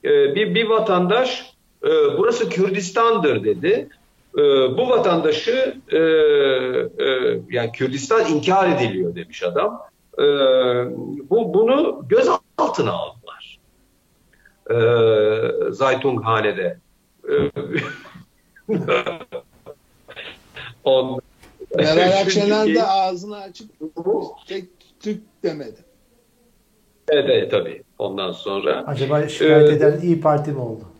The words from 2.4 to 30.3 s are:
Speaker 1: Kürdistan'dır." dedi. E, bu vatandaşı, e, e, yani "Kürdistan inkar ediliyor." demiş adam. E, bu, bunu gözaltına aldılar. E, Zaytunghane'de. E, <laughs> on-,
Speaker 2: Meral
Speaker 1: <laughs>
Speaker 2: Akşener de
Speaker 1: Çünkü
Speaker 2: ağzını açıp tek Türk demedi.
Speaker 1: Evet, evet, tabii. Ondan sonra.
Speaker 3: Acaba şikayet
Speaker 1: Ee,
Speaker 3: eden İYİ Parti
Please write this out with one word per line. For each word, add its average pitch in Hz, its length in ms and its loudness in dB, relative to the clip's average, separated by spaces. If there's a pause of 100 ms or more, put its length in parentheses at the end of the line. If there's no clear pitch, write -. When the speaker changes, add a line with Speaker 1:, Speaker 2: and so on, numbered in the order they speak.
Speaker 1:
Kürdistan'dır." 190 920 0
dedi. 110 460 -2 (480)
E, 143 40 2 (360)
bu 247 120 0
vatandaşı, 202 880 0 (160)
e, 151 60 2
e, 143 1080 2 (440)
yani 117 240 -4
"Kürdistan 139 600 -2
inkar 175 440 2
ediliyor." 92 380 -4
demiş - 280 -14
adam. 170 380 -4 (380)
E, - 40 2 (1040)
bu, 214 240 0
bunu 240 560 2
gözaltına - 840 0
aldılar. - 680 -12 (1080)
E, 113 60 0 (960)
Zaytunghane'de. 110 1040 -2 (520)
E, - 40 0 (1300)
<laughs> - 120 -2 (2000)
on-, 131 360 0 (580)
Speaker 2:
Meral 175 400 4
Speaker 1:
<laughs> 196 40 2
Speaker 2:
Akşener 202 420 0
de 214 40 2
Speaker 1:
Çünkü 214 140 2
Speaker 2:
ağzını 190 560 -2
açıp 196 300 -18 (800)
tek 190 160 -10 (360)
Türk 208 200 -8 (240)
demedi. 147 340 -8 (1300)
Speaker 1:
Evet, 143 200 2
evet, 104 220 2
tabii. - 320 -4 (160)
Ondan 98 320 -4
sonra. - 560 -4
Speaker 3:
Acaba 147 400 -2
şikayet 151 420 6
Speaker 1:
Ee, 147 60 4
Speaker 3:
eden 147 260 2
İYİ 170 200 0
Parti 151 300 0